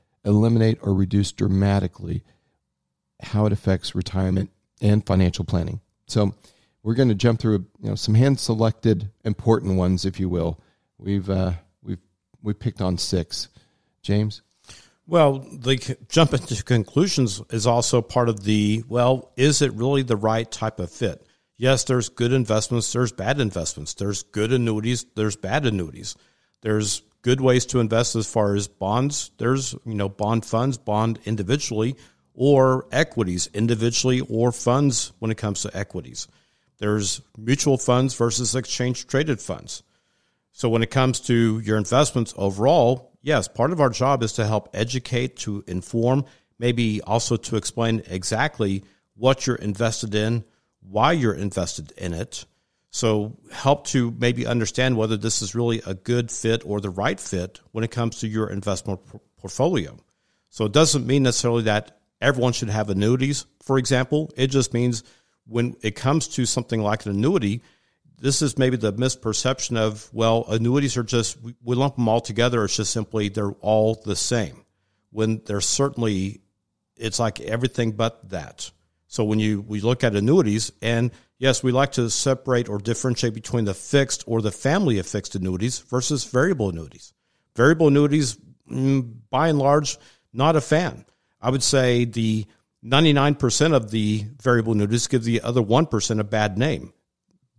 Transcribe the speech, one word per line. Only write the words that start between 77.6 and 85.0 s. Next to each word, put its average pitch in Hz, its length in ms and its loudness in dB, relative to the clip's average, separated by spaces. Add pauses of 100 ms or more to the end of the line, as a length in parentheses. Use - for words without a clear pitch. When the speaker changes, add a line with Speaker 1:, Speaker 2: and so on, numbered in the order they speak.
Speaker 2:
but 110 360 -4
that. - 400 -12 (380)
So - 180 -4
when 107 140 0
you, 107 220 0
we 104 200 -8
look 120 220 0
at 110 120 0
annuities, 110 560 2 (100)
and 117 300 0 (260)
yes, 131 260 0
we 127 100 2
like 135 200 2
to 120 160 0
separate 127 600 0
or 104 80 -4
differentiate 117 560 -2
between 110 320 -2
the 98 80 -2
fixed - 520 0
or 113 160 0
the 104 100 -2
family 147 480 0
of 90 80 -6